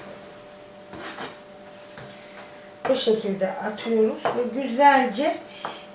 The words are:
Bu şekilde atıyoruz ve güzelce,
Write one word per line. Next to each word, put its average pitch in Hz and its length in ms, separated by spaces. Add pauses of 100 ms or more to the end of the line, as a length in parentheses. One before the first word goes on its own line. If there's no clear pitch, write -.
(3000)
Bu 262 80
şekilde 196 560
atıyoruz 220 720
ve 240 380
güzelce, 262 720 (580)